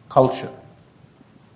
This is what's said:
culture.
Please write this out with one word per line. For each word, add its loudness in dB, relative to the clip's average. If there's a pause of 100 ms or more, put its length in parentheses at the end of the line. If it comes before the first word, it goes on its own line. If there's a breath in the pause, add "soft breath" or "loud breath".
culture. 0 (1040)